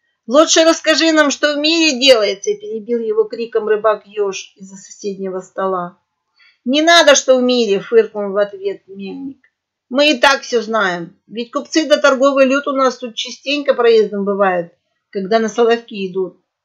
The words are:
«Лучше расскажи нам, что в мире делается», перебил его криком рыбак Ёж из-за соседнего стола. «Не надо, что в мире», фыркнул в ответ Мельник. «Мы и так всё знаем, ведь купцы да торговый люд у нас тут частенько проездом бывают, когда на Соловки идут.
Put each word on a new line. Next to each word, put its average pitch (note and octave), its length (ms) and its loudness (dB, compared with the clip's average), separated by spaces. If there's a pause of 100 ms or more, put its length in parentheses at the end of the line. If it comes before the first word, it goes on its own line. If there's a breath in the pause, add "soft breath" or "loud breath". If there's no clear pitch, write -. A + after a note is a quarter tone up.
(260)
«Лучше D#4 380 4
расскажи D#4+ 480 0
нам, D4+ 180 2
что D4 240 -6
в C#4+ 40 -6
мире D#4 420 0
делается», G#3+ 540 2
перебил G#3+ 440 -6
его A3 240 0
криком A3+ 460 -6
рыбак G#3 380 -2
Ёж G3+ 500 -6
из-за G3 180 -20
соседнего F#3+ 640 -10
стола. F3+ 640 -6 (640 soft breath)
«Не C#4 180 0
надо, D#4+ 320 6
что C4 240 2
в B3 40 0
мире», A#3+ 360 2
фыркнул G#3 540 0
в F#3+ 40 -4
ответ G3+ 520 -4
Мельник. G3 580 -14 (420)
«Мы C#4+ 220 2
и C4 80 0
так C4+ 240 2
всё A#3+ 180 -2
знаем, G3 560 -4 (120)
ведь A#3 240 -10
купцы D4 340 -2
да D4 120 2
торговый C4+ 480 4
люд C#4 200 0
у D4 60 -4
нас C4 260 0
тут A#3 160 -12
частенько C#4 600 -4
проездом G#3+ 500 2
бывают, F#3+ 480 -2 (380)
когда G3+ 280 -2
на A3 100 -2
Соловки A3+ 640 -2
идут. F3+ 300 -6 (240)